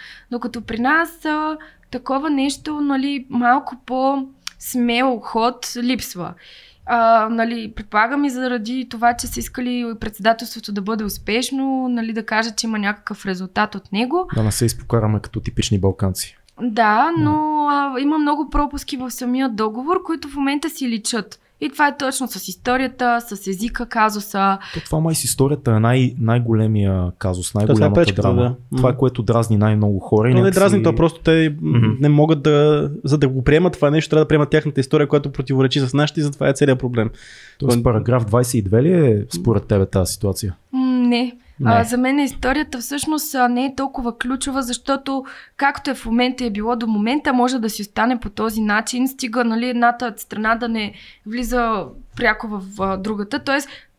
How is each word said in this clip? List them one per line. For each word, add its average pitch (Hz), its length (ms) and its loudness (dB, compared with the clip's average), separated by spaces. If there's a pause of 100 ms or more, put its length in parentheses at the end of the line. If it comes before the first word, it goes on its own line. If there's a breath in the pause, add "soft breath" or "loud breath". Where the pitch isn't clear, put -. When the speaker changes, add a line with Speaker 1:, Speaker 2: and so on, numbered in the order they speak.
(320 loud breath)
Speaker 1:
Докато 240 300 -8
при 220 180 -8
нас, 320 460 0
а, 311 320 -2 (340 loud breath)
такова 262 380 -4
нещо, 285 520 -2
нали, 277 480 -2
малко 247 460 0 (100)
по-смел 254 1300 -2
ход 247 580 -4
липсва. 208 560 -4 (520 loud breath)
А, 226 440 4
нали, 226 420 -4
предполагам 233 520 0
и 285 60 2
заради 247 600 -4
това, 240 240 0
че 240 140 -8
са - 120 -8
искали 247 460 -4 (140)
председателството 226 720 -4
да 202 100 -4
бъде 214 220 -4
успешно, 254 840 -2
нали, 226 240 -2
да 220 120 -6
кажат, 220 320 -2
че 233 100 -4
има 220 120 -2
някакъв 208 460 -6
резултат 190 500 -4
от - 160 -14
него. 254 440 -2
Speaker 2:
Да 110 80 0
не 107 80 0
се - 140 0
изпокараме 107 540 0
като - 200 -10
типични 104 400 -2
балканци. 95 580 -2 (200)
Speaker 1:
Да, 240 100 -4
Speaker 2:
Да. 254 520 2
Speaker 1:
но, 302 120 2 (320)
а, 277 360 0
има 294 180 0
много 294 320 0
пропуски 294 480 -2
в 254 140 -8
самия 254 380 -2
договор, 233 560 -2
които 320 220 -6
в 277 80 -12
момента 285 340 -2
си 262 200 -6
личат. 220 500 -6 (220)
И 294 80 -4
това 294 180 2
е 285 100 -4
точно 262 300 -4
с - 200 -10
историята, 247 760 0
с 202 260 -10
езика, 208 380 -4
казуса. 208 720 0 (160 loud breath)
Speaker 2:
То 170 80 -6
това - 180 -2
май 160 160 0
с - 80 -4
историята 135 480 0
е 110 80 4
най-, 123 400 2
най-големия 110 960 2
казус, 92 300 -2
Speaker 3:
То - 40 -12
това 104 120 0
е - 20 2
Speaker 2:
най-голямата 107 300 4
Speaker 3:
пречката, 104 280 4
Speaker 2:
драма. 120 180 4
Speaker 3:
да. 123 140 0 (220)
Speaker 2:
Това 131 120 4
е, - 20 2
Speaker 3:
Мгм. 123 80 -2
Speaker 2:
което 127 240 2
дразни 110 340 2
най-много 104 420 2
хора 110 300 2
и - 20 4
Speaker 3:
То 127 40 6
не 180 60 6
Speaker 2:
някакси 185 180 4
Speaker 3:
дразни, 196 240 4
то 165 120 4
просто 165 240 2
те, 160 320 4
м, 156 260 0
Speaker 2:
Мгм. 113 220 4
Speaker 3:
не 147 100 4
могат 147 340 4
да, 147 460 4 (140)
за 147 140 2
да 139 120 2
го 131 140 -2
приемат 165 300 4
това 147 160 2
нещо, 151 200 0
трябва 156 160 4
да - 20 -2
приемат 151 220 4
тяхната 151 300 0
история, 147 280 2
която 143 240 0
противоречи 135 480 0
с 131 140 0
нашата 147 260 0
и 151 40 0
затова 143 240 -2
е 139 60 4
целият 135 260 4
проблем. 120 300 -2 (500 loud breath)
Speaker 2:
Тоест 123 180 2
Speaker 3:
Кон- 117 60 2
Speaker 2:
параграф 117 420 2
двайсет 120 300 2
и 113 60 2
две 104 220 4
ли 170 80 4
е 127 400 4
според 117 340 0
тебе 98 200 2
тази 95 280 0
ситуация? 95 420 -4 (160)
Speaker 1:
М, 262 140 0 (140)
не. 240 360 0 (240 soft breath)
Speaker 2:
Не. 143 120 2
Speaker 1:
А, 233 120 6
за 233 140 -4
мен 262 220 2
историята 277 580 -2
всъщност, 294 580 -6
а, 247 140 4
не 247 160 0
е 277 100 -4
толкова 254 420 -4
ключова, 262 440 -4
защото 269 640 -4 (300 loud breath)
както 277 360 -4
е 247 40 -4
в - 100 -14
момента 247 380 0
и 240 40 -2
е 220 40 -4
било 214 240 -2
до 233 120 -4
момента, 233 460 0
може 254 260 2
да 220 100 -2
си 208 120 -8
остане 233 380 -2
по 214 100 -8
този 220 320 -4
начин, 226 460 0
стига, 247 360 -4
нали, 233 220 0
едната 240 520 0
страна 214 380 -2
да 233 140 -4
не 214 240 -4 (340 loud breath)
влиза 226 580 -2 (320)
пряко 214 320 -2
в, 208 120 -8 (200)
а, 190 160 -2
другата. 202 420 -6
Тоест, 277 300 -4 (300 loud breath)